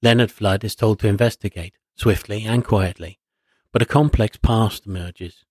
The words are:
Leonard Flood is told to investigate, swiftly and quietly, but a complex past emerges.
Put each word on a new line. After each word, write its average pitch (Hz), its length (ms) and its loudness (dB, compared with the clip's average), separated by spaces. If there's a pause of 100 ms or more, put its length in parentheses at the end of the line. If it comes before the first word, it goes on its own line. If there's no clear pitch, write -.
Leonard 117 300 2
Flood 98 340 -2
is 101 100 -6
told - 240 0
to 110 80 0
investigate, 101 680 -2 (180)
swiftly 104 480 -2
and 117 220 0
quietly, 92 540 -2 (520)
but - 100 0
a 120 40 2
complex 143 500 2
past 113 500 0
emerges. 90 640 -12